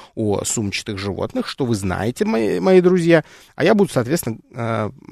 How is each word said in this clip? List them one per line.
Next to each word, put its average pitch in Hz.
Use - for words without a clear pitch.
о 104
сумчатых 101
животных, 101
что -
вы 117
знаете, 98
мои, 214
мои 185
друзья. 170
А 131
я 196
буду, 202
соответственно, 123
э, 113